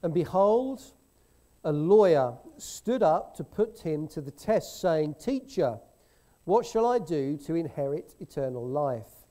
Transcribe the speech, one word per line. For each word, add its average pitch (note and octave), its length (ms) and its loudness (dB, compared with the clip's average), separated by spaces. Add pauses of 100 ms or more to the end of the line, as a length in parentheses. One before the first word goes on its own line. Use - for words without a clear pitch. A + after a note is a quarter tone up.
And E3+ 100 -2
behold, G#3 680 2 (800)
a D#3+ 80 0
lawyer D#3 640 4 (220)
stood - 440 -4
up E3 340 2
to D#3 80 -10
put G#3+ 360 -4
him D#3 280 -4
to - 120 -10
the C#3 100 -12
test, - 480 -4
saying, D#3 360 0
'Teacher, F#3 680 -4 (640)
what A3 220 2
shall A3+ 180 0
I B3 140 2
do D3 400 -4
to D#3+ 160 -8
inherit D3+ 680 -6
eternal C3 440 -8
life?' B2+ 680 -6